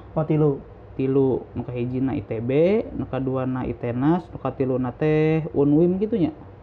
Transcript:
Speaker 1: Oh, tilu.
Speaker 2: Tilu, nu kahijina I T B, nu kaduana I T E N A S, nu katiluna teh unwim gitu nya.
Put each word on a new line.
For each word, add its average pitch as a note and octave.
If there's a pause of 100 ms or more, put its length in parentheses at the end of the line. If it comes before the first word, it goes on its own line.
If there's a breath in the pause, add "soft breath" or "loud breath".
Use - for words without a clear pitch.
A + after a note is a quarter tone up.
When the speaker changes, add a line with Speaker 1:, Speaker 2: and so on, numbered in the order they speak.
(120)
Speaker 1:
Oh, D#3+
tilu. D3+ (360)
Speaker 2:
Tilu, C3+
nu B2
kahijina B2+
I D3
T A#2
B, A#2 (440)
nu C#3
kaduana B2+
I B2
T -
E B2
N A#2
A D#3
S, F3
nu -
katiluna B2+
teh D#3
unwim D#3
gitu G#3+
nya. F3 (320)